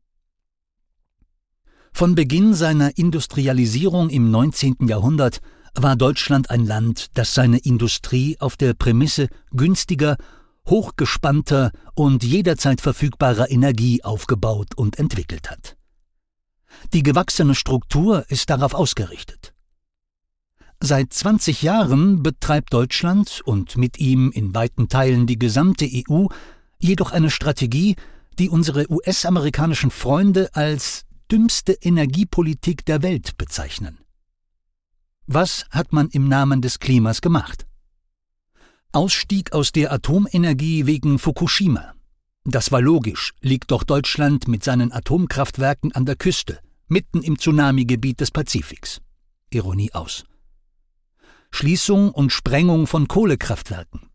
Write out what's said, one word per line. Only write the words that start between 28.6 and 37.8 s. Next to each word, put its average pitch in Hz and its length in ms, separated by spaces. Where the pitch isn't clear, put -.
U-S-amerikanischen 165 1000
Freunde 180 640
als 151 520
dümmste 226 400
Energiepolitik 165 1120
der 156 160
Welt 180 360
bezeichnen. - 600
Was - 460
hat - 220
man 151 160
im 139 180
Namen 135 340
des 123 180
Klimas 113 420
gemacht? - 440